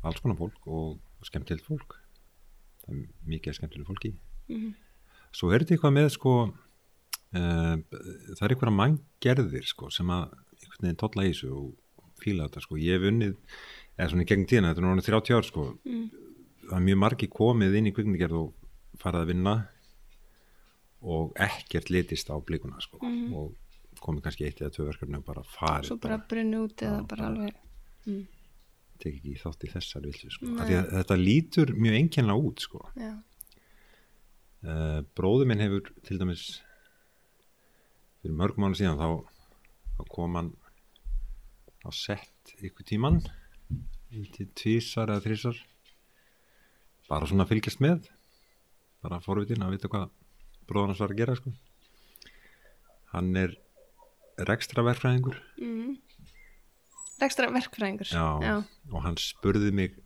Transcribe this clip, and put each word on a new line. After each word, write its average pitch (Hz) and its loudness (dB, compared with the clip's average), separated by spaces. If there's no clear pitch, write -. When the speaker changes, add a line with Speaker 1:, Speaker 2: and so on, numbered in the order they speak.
Speaker 1:
Alls 82 -4
konar 107 0
fólk - -8
og, 80 -6
og - -20
skemmtilegt 76 -8
fólk. - -8
Það - -10
er - -14
mikið 80 -6
af 73 -8
skemmtilegu 73 -10
fólki. 98 -8
Speaker 2:
Mhm. 220 -8
Speaker 1:
Svo 90 0
er 110 6
þetta 165 4
eitthvað 151 4
með, 147 6
sko, 123 2
eh, 82 2
það - -2
er 107 4
einhverja 120 2
manngerðir, 123 2
sko, - -10
sem - -2
að 87 -2
einhvern - -18
veginn 87 0
tolla 107 -2
í 92 4
þessu 65 -6
og 69 -8
fíla 87 0
þetta, - -10
sko. - -8
Ég 87 2
hef - 0
unnið, 107 2
eða 90 0
svona 87 4
í - -6
gegnum 98 6
tíðina, 101 6
þetta 80 0
er 90 2
nú 92 6
orðið 92 2
þrjátíu 110 4
ár, 107 4
sko. 110 -6
Speaker 2:
Mm. 233 -6
Speaker 1:
Það 92 -2
er 90 4
mjög 95 6
margir 107 2
komið 107 4
inn 110 4
í 98 2
kvikmyndagerð 92 0
og 82 -2
farið 85 0
að 82 0
vinna 95 2
og 82 0
ekkert - 0
litist 87 0
á 76 -4
blikuna, 76 -6
sko. - -14
Speaker 2:
Mhm. 240 -4
Speaker 1:
Og 76 -8
komið 76 -4
kannski 76 -6
eitt 71 -8
eða 73 -6
tvö 76 -4
verkefni 71 -8
og 69 -10
bara - -10
farið - -2
Speaker 2:
Svo 233 -6
bara 220 -4
Speaker 1:
bara. 214 -12
Speaker 2:
brunni 220 -2
út 220 -4
eða 208 -4
Speaker 1:
Já, 214 -10
Speaker 2:
bara - -
Speaker 1:
bara 214 -6
Speaker 2:
alveg. 214 -6
Mm. 196 -8
Speaker 1:
Tek 76 -8
ekki 69 -10
þátt - -10
í 73 -10
þessari 73 -8
villu, - -16
sko. - -12
Speaker 2:
Nei. 233 -6
Speaker 1:
Af - -2
því 90 4
að 90 2
þetta 92 2
lítur 151 4
mjög 110 4
einkennilega 131 4
út, - -4
sko. - -12
Speaker 2:
Já. 220 -10
Speaker 1:
Eh, 78 -2
bróðir 117 4
minn 110 4
hefur 98 2
til 98 -6
dæmis 90 -4
fyrir 80 -2
mörgum 87 0
mánuðum 98 2
síðan 87 2
þá, 82 0
þá - -6
kom 87 -2
hann 85 -2
á 85 -8
sett - -8
einhvern - -14
tímann, 139 2
til 101 -10
tvisvar 113 0
eða 104 0
þrisvar, 113 -2
bara 76 -2
svona 95 4
að - 0
fylgjast 110 -2
með, 160 4
bara 85 -6
forvitin 104 -2
að 92 -2
vita 95 -6
hvað 95 -4
bróðir 101 0
hans 92 -2
var 104 0
að 98 -4
gera, 120 0
sko. 120 -8
Hann 92 0
er 92 2
rekstrarverkfræðingur. 123 0
Speaker 2:
Mm. 240 -6
Rekstrarverkfræðingur. 233 0
Speaker 1:
Já, 80 2
Speaker 2:
Já. - 0
Speaker 1:
og 82 -4
hann 85 -2
spurði 101 2
mig 95 0